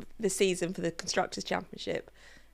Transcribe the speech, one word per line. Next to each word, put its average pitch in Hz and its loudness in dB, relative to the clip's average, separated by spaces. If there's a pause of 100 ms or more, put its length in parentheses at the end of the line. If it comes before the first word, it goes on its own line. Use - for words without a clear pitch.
(180)
the 208 2
season 180 4
for 175 -6
the 170 0
Constructors' - -2
Championship, - -4 (440)